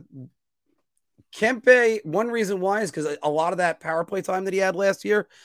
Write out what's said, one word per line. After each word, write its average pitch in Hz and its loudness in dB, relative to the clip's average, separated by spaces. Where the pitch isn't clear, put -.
Kempe, 233 4
one 190 -2
reason 202 -2
why 196 0
is 170 -4
'cause 156 -6
a, 147 -6
a 151 0
lot 160 0
of 175 -4
that 170 0
power 160 -4
play 190 -6
time 185 -4
that 190 -4
he 190 0
had 190 0
last 196 0
year, 208 0